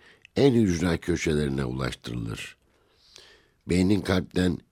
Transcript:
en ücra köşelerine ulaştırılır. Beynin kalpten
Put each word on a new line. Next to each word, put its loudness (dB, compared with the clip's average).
en 6
ücra 2
köşelerine -2
ulaştırılır. -8
Beynin 2
kalpten 0